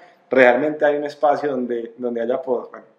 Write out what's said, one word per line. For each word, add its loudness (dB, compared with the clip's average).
realmente 4
hay 2
un -4
espacio -2
donde, -6
donde -6
haya -2
apodos. -4
Bueno, -20